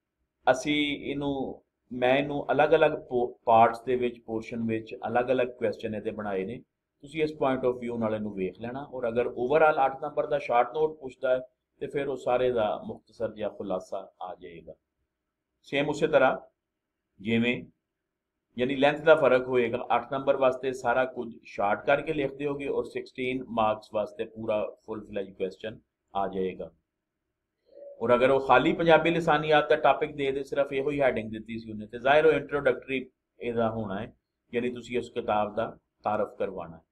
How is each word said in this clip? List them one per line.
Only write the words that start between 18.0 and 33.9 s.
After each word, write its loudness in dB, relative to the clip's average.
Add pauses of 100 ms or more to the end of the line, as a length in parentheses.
ਯਾਨੀ 0
length 2
ਦਾ 8
ਫਰਕ 4
ਹੋਏਗਾ। 0
ਅੱਠ -4
number 0
ਵਾਸਤੇ 0
ਸਾਰਾ 0
ਕੁਝ -10
short -2
ਕਰਕੇ 2
ਲਿਖ -4
ਦਿਓਗੇ -6
ਔਰ -2
sixteen -6
marks 0
ਵਾਸਤੇ -4
ਪੂਰਾ -4 (180)
ਫੁੱਲ -10
ਫਲੈਜ -8
question -8 (360)
ਆ 0
ਜਾਏਗਾ। -4 (1300)
ਔਰ 4
ਅਗਰ 6
ਉਹ 2
ਖਾਲੀ 6
ਪੰਜਾਬੀ 6
ਲਿਸਾਨੀਆਤ 2
ਦਾ 4
ਟਾਪਿਕ 2
ਦੇ -2
ਦੇ, -4
ਸਿਰਫ -2
ਇਹੋ -2
ਹੀ -2
ਹੈਡਿੰਗ 0
ਦਿੱਤੀ -10
ਸੀ -14
ਉਹਨੇ, -12
ਤੇ -12
ਜ਼ਾਹਿਰ 4
ਹੋ 6
ਇੰਟਰੋਡਕਟਰੀ -2 (300)
ਇਹਦਾ 0
ਹੋਣਾ -6